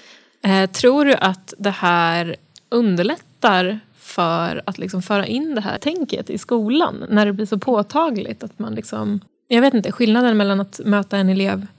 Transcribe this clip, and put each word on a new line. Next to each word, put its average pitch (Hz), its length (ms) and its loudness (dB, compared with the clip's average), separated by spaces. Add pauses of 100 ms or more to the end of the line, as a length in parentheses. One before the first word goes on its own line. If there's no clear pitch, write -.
(440)
Eh, 190 260 4
tror 262 360 4
du 277 100 6
att - 420 -2
det 202 120 -2
här 170 640 0 (340)
underlättar 208 1120 0 (180)
för 170 680 -2
att 190 120 -8
liksom 185 240 -6
föra 202 240 0
in 285 300 -4
det 220 60 -2
här 196 160 -6
tänket - 520 -6
i - 80 -6
skolan 240 720 -2
när 208 160 4
det 208 80 -2
blir 214 120 -4
så 208 120 -4
påtagligt 233 840 -2
att - 160 -16
man 214 160 -8
liksom, 208 440 -6 (280)
jag 240 140 4
vet 269 120 4
inte, 214 180 0
skillnaden 233 460 2
mellan 196 220 2
att - 260 -8
möta 202 320 0
en 185 120 2
elev 196 380 0 (120)